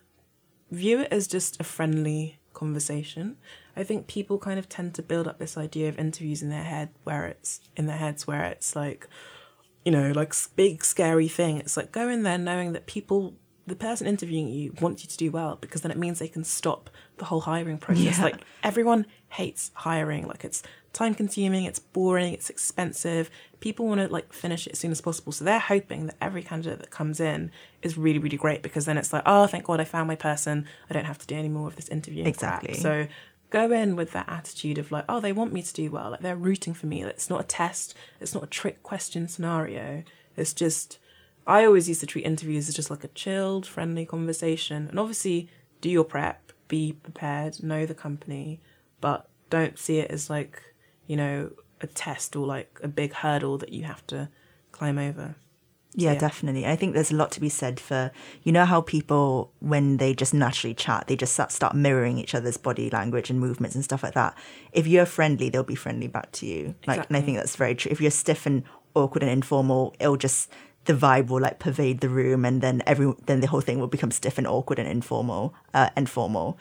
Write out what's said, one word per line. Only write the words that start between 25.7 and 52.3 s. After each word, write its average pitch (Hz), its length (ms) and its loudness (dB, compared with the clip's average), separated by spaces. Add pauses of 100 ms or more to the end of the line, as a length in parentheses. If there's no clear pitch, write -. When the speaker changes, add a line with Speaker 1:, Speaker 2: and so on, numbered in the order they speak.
Speaker 1:
that 156 140 -10
every 175 220 -4
candidate 165 380 -8
that - 100 -20
comes 151 300 -4
in 160 320 -2 (280)
is 160 160 -4
really, 156 220 4
really 147 180 -2
great, 151 240 0
because - 260 -4
then 151 120 0
it's - 140 -4
like, 151 120 0
"Oh, 202 220 8
thank 185 180 -4
God 165 160 2
I 160 40 2
found 160 240 -2
my 160 80 -2
person. 147 500 -2 (240)
I 156 40 -4
don't 151 100 -2
have 143 140 -8
to - 80 -20
do 143 100 -6
any 156 120 -4
more 151 200 -4
of 160 80 -14
this 156 120 -14
interviewing 156 360 -6
crap." 151 400 -2
Speaker 2:
Exactly. - 100 -8
Speaker 1:
So 151 320 0 (440)
go 226 200 4
in 220 240 2
with 165 180 -4
that - 160 -6
attitude 151 500 -6
of, 147 120 -6
like, 147 180 -4
"Oh, 233 120 0
they 202 120 0
want 220 200 -2
me 180 100 -4
to - 100 -10
do 156 180 -4
well. - 200 -6
Like, 120 100 -10
they're 180 140 -4
rooting 180 400 0
for 160 120 -8
me." 151 180 -4
It's - 260 -6
not 180 100 -2
a - 40 -4
test. - 500 -4 (240)
It's - 160 -8
not 196 100 -6
a - 40 -12
trick - 340 -6
question 175 460 -6
scenario. 160 720 -4 (340)
It's 156 180 -2
just, - 440 -2 (480)
I 214 180 8
always 190 240 8
used 165 120 -2
to 147 60 -6
treat - 180 -6
interviews 156 440 -2
as 156 60 -4
just, 151 160 -4
like, 151 140 -10
a - 40 -10
chilled, 190 580 -4
friendly 165 400 -4
conversation. 160 800 -2
And 180 100 -4
obviously, 190 520 -2 (300)
do - 80 -2
your 170 160 6
prep, - 480 -4 (140)
be 156 280 -2
prepared, 151 680 -6
know 156 240 -2
the 160 80 -6
company, 147 640 -10 (400)
but - 280 -2 (200)
don't 160 300 2
see 156 200 0
it 151 120 0
as, 151 200 -6
like, - 320 -6 (440)
you 147 100 -2
know, 143 340 -2 (300)
a 151 60 -6
test - 500 -8